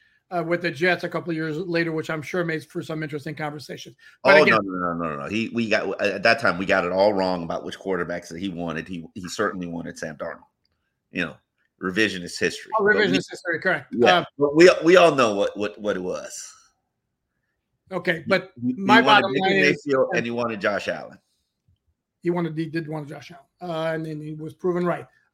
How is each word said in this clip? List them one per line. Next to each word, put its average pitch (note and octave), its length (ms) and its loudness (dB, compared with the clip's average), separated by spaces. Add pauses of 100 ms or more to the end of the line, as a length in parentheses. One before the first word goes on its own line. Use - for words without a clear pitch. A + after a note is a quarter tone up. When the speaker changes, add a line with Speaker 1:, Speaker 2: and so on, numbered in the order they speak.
(300)
Speaker 1:
uh, F3 160 -2
with E3+ 160 -2
the E3+ 80 -2
Jets E3+ 320 0
a F3 60 -6
couple E3+ 220 -6
of E3 60 -4
years D#3 200 -4
later, E3+ 360 -2
which D#3 180 -6
I'm D#3 120 -4
sure F3+ 220 -4
made D#3+ 220 -6
for E3+ 160 -10
some D#3 200 -8
interesting D3+ 320 -8
conversations. D3+ 640 -12 (260)
But - 160 8
Speaker 2:
Oh, - 40 8
Speaker 1:
again - 200 4
Speaker 2:
no, F#2+ 100 -6
no, F2+ 200 -4
no, E2+ 160 -4
no, C#2+ 140 -8
no. C#2+ 60 -8
He, A2 200 -4
we A#2 200 -4
got, G2 320 -2
at G2+ 220 -2
that A2+ 180 4
time, F#2+ 180 0
we F#2+ 80 -4
got F#2+ 180 2
it F2 80 -2
all G2 220 4
wrong F#2 280 0
about E2 220 -8
which F2+ 140 -12
quarterbacks F2 500 -6
that E2 100 -14
he G2 100 -6
wanted. E2 380 -6
He, E2+ 280 -12
he F2+ 140 -12
certainly G2 380 -4
wanted E2 320 -10
Sam D#2 180 -10
Darnold. E2 260 -12 (680)
You F2+ 140 -4
know, D2 120 -12 (460)
revisionist F#2 560 -2
history. - 400 -4
Speaker 1:
Oh, G3+ 80 0
Speaker 2:
But G#3 100 4
we G3+ 100 2
Speaker 1:
revisionist - 240 -2
history, E3 300 -8
correct. D#3+ 320 -4
Speaker 2:
Yeah, F3 260 4
Speaker 1:
Uh, D#3+ 60 -2 (140)
Speaker 2:
but C#3+ 160 0
we, E3+ 160 10 (140)
we F3 120 8
all E3+ 200 8
know A2+ 180 4
what, G2+ 240 0
what, G2+ 220 -6
what G2+ 160 -2
it F2+ 60 -6
was. D#2+ 520 -10 (1400)
Speaker 1:
Okay, F3 280 -2
Speaker 2:
He, C#3+ 100 -14
Speaker 1:
but F#3 240 0 (100)
Speaker 2:
he, B2 60 -2
he B2+ 60 -2
Speaker 1:
my G3 260 6
Speaker 2:
wanted B3+ 60 4
Speaker 1:
bottom G3+ 260 6
Speaker 2:
Baker F#3+ 140 0
Speaker 1:
line G3 100 2
is D3+ 300 2
Speaker 2:
Mayfield C3 280 2
and A#2 100 0
he A#2 60 -6
wanted A#2 300 -4
Josh G2+ 260 -2
Allen. C#2+ 320 -8 (1040)
Speaker 1:
He F3 60 -2
wanted, E3+ 280 -2
he D#3+ 100 -6
did D#3 200 -8
want D3+ 220 -10
Josh D3 240 -18
Allen, - 400 -16
uh, D#3+ 220 -4
and D#3+ 100 -6
then D#3 160 -10
he D3+ 140 -12
was D#3 180 -12
proven F3+ 320 -2
right. D3+ 220 -2 (280)